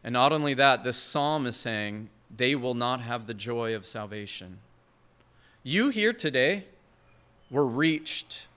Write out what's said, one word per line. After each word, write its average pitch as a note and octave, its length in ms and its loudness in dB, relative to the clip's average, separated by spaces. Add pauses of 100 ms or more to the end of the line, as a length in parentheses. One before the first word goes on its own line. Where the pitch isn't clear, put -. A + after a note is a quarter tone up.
And A#2+ 80 -6
not C3 200 6
only D3 220 2
that, B2+ 300 6
this B2 120 0
psalm D3 500 0
is A#2 100 -4
saying G#2+ 540 -4 (240)
they B2 200 2
will B2+ 200 -2
not B2 260 -2
have A#2 260 -6
the A2+ 80 -6
joy A2+ 400 -4
of G2+ 100 -8
salvation. G2+ 720 -10 (1040)
You F#3+ 240 2
here A3 240 2
today D#3+ 540 2 (840)
were C#3 160 2
reached D3+ 800 -2 (100)